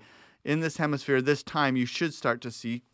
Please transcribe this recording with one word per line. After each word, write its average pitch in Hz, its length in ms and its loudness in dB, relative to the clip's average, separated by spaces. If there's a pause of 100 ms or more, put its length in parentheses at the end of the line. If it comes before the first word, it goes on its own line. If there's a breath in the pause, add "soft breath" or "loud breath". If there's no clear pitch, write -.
(460 soft breath)
in 151 160 0
this 160 160 -2
hemisphere, 143 440 2
this 143 220 2
time 139 320 2
you 123 100 2
should 156 280 -2
start 120 280 0
to 117 100 -8
see 120 320 -6 (100)